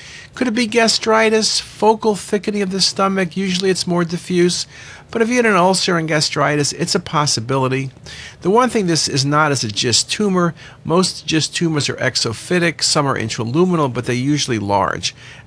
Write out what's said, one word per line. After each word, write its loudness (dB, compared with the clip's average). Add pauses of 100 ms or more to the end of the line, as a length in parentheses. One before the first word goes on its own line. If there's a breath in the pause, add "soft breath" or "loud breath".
(360 loud breath)
Could -2
it -2
be 0
gastritis, 2
focal 0
thickening -2
of -4
the -2
stomach? 0
Usually 0
it's 0
more 0
diffuse. 0 (460 loud breath)
But 0
if 0
you 0
had 4
an 4
ulcer 2
and -2
gastritis, 0
it's -2
a 2
possibility. -2 (500 loud breath)
The -2
one 4
thing 0
this 2
is 0
not 4
is -2
a -2
gist 0
tumor. 0 (280 loud breath)
Most 0
gist -2
tumors 0
are -4
exophytic. -2
Some 0
are 0
intraluminal, 0
but -4
they're -2
usually 0
large. 0 (340 loud breath)